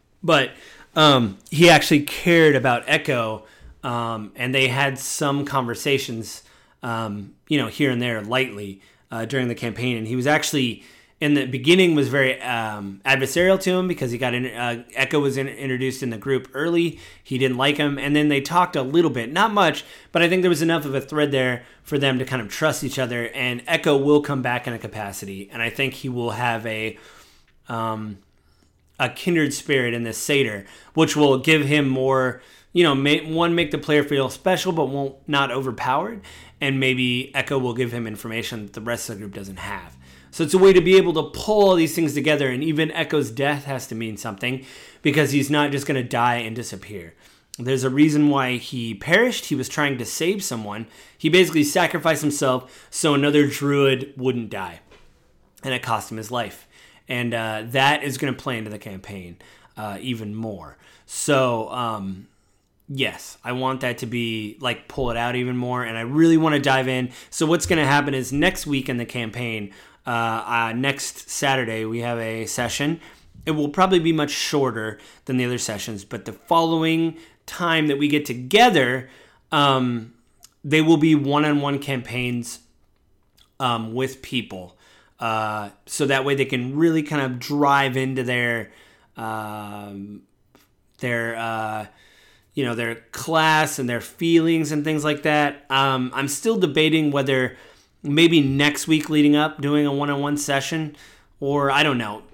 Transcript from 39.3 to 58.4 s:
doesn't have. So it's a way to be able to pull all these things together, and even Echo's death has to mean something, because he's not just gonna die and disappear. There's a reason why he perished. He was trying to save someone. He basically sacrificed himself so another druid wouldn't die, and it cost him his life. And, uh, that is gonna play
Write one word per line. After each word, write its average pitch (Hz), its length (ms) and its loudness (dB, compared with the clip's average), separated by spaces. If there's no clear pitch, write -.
doesn't 98 280 -14
have. 92 360 -12
So 165 80 0
it's 151 80 -4
a 185 60 6
way 190 160 10
to 185 80 6
be 185 160 8
able 175 160 4
to 156 160 -2
pull 214 360 2
all 185 100 6
these 160 180 2
things 160 180 0
together, 143 380 0
and 127 120 -4
even 156 280 0
Echo's 147 400 -2
death 143 340 -2
has 135 220 -8
to - 80 -10
mean 110 240 -8
something, 120 480 -6
because 147 300 2
he's 143 180 0
not 147 240 2
just 139 140 -4
gonna 135 160 0
die 120 320 0
and 113 200 -6
disappear. 98 600 -12
There's 123 260 -2
a 135 40 2
reason 147 400 4
why 131 300 2
he 117 360 -8
perished. 214 520 0
He 156 80 -2
was 127 120 -4
trying 143 300 -2
to 117 80 -6
save 185 400 -2
someone. 110 440 -8
He 156 140 0
basically 160 340 4
sacrificed 160 560 0
himself 143 720 -2
so 151 240 2
another 147 320 4
druid 139 680 0
wouldn't 123 360 -2
die, 92 300 -10
and 135 80 -4
it 123 100 -4
cost 110 280 -4
him 110 80 -10
his 110 120 -10
life. 117 380 -8
And, 120 240 -2
uh, 110 360 -4
that 139 360 2
is 139 140 -4
gonna 135 160 -2
play 123 240 -6